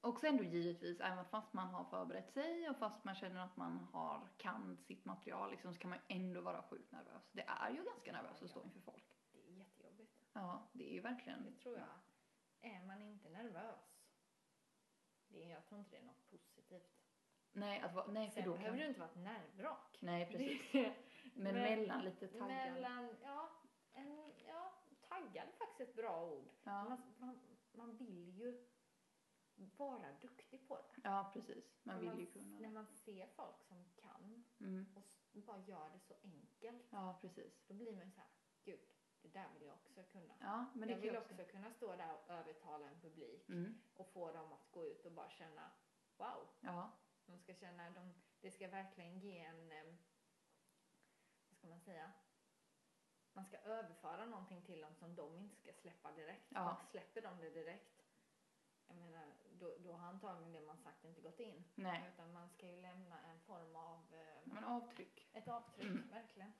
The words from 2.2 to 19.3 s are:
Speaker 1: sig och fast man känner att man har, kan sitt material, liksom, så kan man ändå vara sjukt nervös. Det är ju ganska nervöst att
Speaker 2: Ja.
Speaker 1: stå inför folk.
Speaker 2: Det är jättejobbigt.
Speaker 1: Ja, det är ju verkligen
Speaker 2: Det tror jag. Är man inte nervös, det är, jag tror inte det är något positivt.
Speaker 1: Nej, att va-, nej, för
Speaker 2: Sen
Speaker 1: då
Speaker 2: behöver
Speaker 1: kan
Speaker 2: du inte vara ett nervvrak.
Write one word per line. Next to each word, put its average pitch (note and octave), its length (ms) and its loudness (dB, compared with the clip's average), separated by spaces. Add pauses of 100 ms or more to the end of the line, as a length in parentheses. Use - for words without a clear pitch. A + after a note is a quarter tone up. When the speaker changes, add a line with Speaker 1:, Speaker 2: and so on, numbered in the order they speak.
Speaker 1:
sig E4 380 4
och C4+ 80 4
fast G#3+ 260 2
man G3 100 2
känner F#3 300 0
att F#3 120 -6
man F3+ 220 2 (140)
har, D#3+ 440 2
kan G2 400 0
sitt - 280 -10
material, F#2+ 460 0
liksom, F#3 240 -2
så E3+ 60 -8
kan F3+ 100 0
man F3+ 80 0 (100)
ändå F#3 320 4
vara F3+ 220 2
sjukt - 300 -6
nervös. - 400 -10
Det - 140 0
är - 240 6
ju D4+ 140 2
ganska - 280 -2
nervöst - 300 -2
att - 0 -
Speaker 2:
Ja. F3+ 60 -4
Speaker 1:
stå - 140 -6
inför F#3 180 -8
folk. - 360 -12 (160)
Speaker 2:
Det - 60 -20
är - 200 -16
jättejobbigt. G3 600 -16 (140)
Speaker 1:
Ja, F#3 400 0
det - 180 -4
är - 40 0
ju F#3 60 2
verkligen A#3+ 440 0
Speaker 2:
Det G#3+ 80 -6 (100)
tror A#3+ 160 -2
jag. - 100 -4 (720)
Är G3+ 260 -6
man G3 160 -6
inte G#3 260 -10
nervös, G3+ 720 -6 (1300)
det E3 160 -10
är, E3+ 60 -10
jag E3 160 -10
tror G#3 140 -10
inte - 160 -10
det - 60 -12
är - 40 -10
något - 240 -14
positivt. - 600 -14 (600)
Speaker 1:
Nej, G3+ 280 6
att F3 140 4
va-, F#3 140 6
nej, G#3 220 6
för - 40 -6
Speaker 2:
Sen G3 100 6
Speaker 1:
då F#3 120 8
Speaker 2:
behöver G#3 220 4
Speaker 1:
kan - 0 -
Speaker 2:
du D#4 100 6
inte B3+ 120 2
vara D#3+ 100 -2
ett - 60 -8
nervvrak. G3+ 840 -2